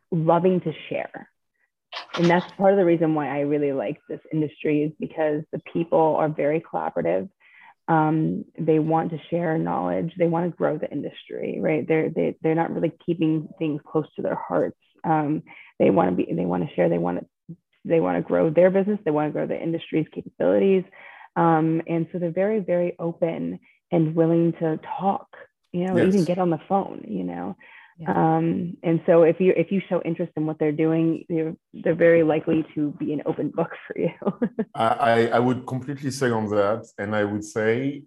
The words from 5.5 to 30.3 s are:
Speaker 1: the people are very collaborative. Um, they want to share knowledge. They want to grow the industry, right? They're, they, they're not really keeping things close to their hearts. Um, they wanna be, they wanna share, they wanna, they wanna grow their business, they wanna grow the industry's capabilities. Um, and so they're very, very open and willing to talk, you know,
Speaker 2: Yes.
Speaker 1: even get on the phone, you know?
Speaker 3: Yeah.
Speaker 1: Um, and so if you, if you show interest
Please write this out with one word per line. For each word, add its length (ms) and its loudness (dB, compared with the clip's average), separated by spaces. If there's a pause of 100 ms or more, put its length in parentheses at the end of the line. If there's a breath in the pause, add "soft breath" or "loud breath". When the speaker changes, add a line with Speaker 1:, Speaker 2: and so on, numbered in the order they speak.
Speaker 1:
the 80 -6 (100)
people 460 2
are 140 0
very 320 0
collaborative. 680 -4 (600 soft breath)
Um, 580 2 (120)
they 200 2
want 320 0
to 100 -8 (100)
share 280 -2
knowledge. 600 -4
They 80 2
want 240 0
to 60 -10
grow 220 -2
the 120 -6
industry, 720 -8
right? 260 -2
They're, 220 0
they, 320 -2
they're 140 0
not 200 -2
really 160 -2 (140)
keeping 540 -2
things 280 -4
close 200 -2 (100)
to 60 -10
their 120 -4
hearts. 440 -4 (260)
Um, 380 0 (360 loud breath)
they 120 4
wanna 220 2
be, 200 -2
they 140 -2
wanna 280 -2
share, 140 2
they 80 0
wanna, 300 -4 (580)
they 160 2
wanna 220 0
grow 260 2
their 220 6
business, 340 0
they 60 -2
wanna 200 0
grow 160 -4
the 160 -6
industry's 480 -2
capabilities. 760 2 (520 loud breath)
Um, 500 2
and 260 -2
so 60 -6
they're 120 -2
very, 300 0
very 380 -2
open 600 -4 (300 soft breath)
and 240 2
willing 400 4
to 260 -4 (180)
talk, 300 -2 (420)
you 160 -2
know, 120 0
Speaker 2:
Yes. 100 6
Speaker 1:
even 160 4
get 140 -2
on 100 2
the 180 0
phone, 400 -2
you 180 -8
know? 320 -8 (440 loud breath)
Speaker 3:
Yeah. 360 2
Speaker 1:
Um, 480 -2
and 220 2
so 180 8
if 160 4
you, 160 6
if 160 0
you 160 0
show 140 -2
interest 340 -4